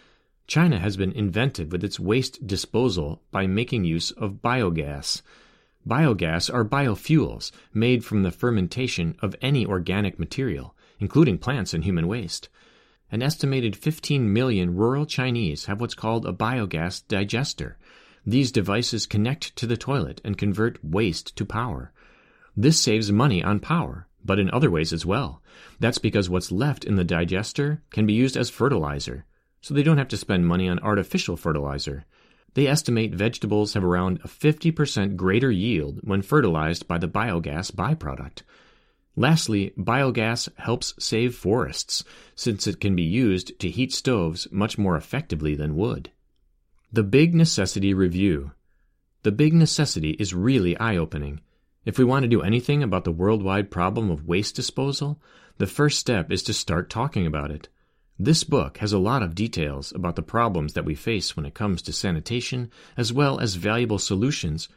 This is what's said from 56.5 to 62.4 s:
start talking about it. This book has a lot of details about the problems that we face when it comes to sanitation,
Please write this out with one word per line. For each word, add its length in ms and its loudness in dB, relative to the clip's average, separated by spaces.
start 340 0
talking 380 0
about 240 -2
it. 180 -10
This 280 4
book 340 0
has 140 -2
a 60 4
lot 260 2
of 100 -4
details 580 -4
about 220 -4
the 80 -4
problems 520 -2
that 100 -4
we 100 -2
face 420 -4
when 100 -6
it 80 -12
comes 280 -2
to 100 -10
sanitation, 800 -4